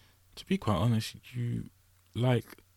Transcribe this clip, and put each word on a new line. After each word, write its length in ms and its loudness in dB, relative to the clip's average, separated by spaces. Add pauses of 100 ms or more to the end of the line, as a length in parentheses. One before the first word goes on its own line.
(360)
to 100 -16
be 120 0
quite 180 0
honest, 400 2 (180)
you 360 -4 (460)
like 420 0 (200)